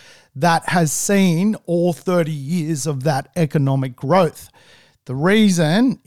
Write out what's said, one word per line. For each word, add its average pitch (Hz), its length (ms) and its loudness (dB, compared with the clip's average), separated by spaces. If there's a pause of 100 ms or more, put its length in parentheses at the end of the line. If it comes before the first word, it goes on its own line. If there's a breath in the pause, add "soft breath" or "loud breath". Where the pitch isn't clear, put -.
(360 loud breath)
that 165 320 0
has 165 240 0
seen 190 640 0 (100)
all 175 280 0
thirty 165 400 -2
years 151 520 -4
of 139 180 -4
that 143 340 -2
economic 135 580 -2
growth. - 540 -2 (560 soft breath)
The 127 100 -8
reason 185 920 2